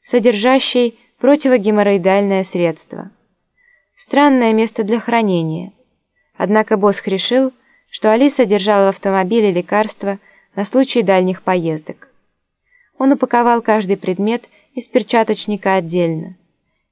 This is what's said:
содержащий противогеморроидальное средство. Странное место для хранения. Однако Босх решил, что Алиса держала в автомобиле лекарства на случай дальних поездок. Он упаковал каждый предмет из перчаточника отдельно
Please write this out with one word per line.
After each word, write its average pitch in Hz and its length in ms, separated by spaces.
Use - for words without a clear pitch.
содержащий 240 960
противогеморроидальное 202 1200
средство. 175 680
Странное 269 580
место 226 300
для 226 160
хранения. 180 760
Однако 214 400
Босх 196 300
решил, 247 440
что - 220
Алиса 262 340
держала 196 400
в 196 100
автомобиле 196 560
лекарства 196 680
на 196 80
случай 254 400
дальних 185 380
поездок. 165 680
Он 269 160
упаковал 240 480
каждый 214 360
предмет 202 480
из 240 140
перчаточника 208 880
отдельно 170 600